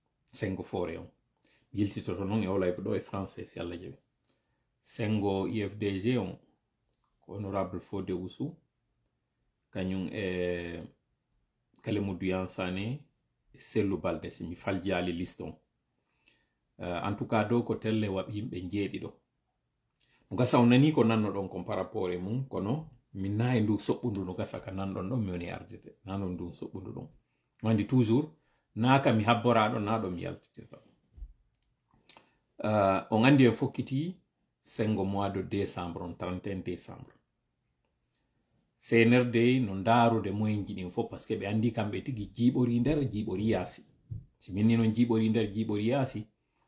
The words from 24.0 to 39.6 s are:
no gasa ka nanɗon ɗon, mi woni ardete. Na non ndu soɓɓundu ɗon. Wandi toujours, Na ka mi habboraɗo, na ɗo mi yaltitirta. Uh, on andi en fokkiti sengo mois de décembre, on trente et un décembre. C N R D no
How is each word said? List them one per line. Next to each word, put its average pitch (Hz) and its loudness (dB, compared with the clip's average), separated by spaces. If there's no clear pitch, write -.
no 90 -6
gasa - -6
ka - -12
nanɗon 95 -4
ɗon, 131 -2
mi 101 -2
woni 87 -6
ardete. 90 -14
Na 95 -6
non 95 -4
ndu 87 -8
soɓɓundu - -12
ɗon. - -12
Wandi 110 2
toujours, 127 4
Na 131 4
ka 135 4
mi 107 2
habboraɗo, 113 4
na 107 0
ɗo 98 -4
mi 87 -6
yaltitirta. - -14
Uh, 98 4
on 110 4
andi 131 8
en 113 10
fokkiti 135 -4
sengo 107 -2
mois 98 -2
de 98 -4
décembre, 90 -4
on 87 -8
trente 90 -8
et 98 -6
un 92 -6
décembre. - -12
C 117 6
N 120 8
R 123 6
D 120 4
no 98 -2